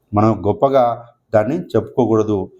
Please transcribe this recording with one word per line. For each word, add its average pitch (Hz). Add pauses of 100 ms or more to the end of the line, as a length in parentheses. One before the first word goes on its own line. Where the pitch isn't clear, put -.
(140)
మనం 104
గొప్పగా 117 (280)
దాన్ని 120
చెప్పుకోకూడదు. 107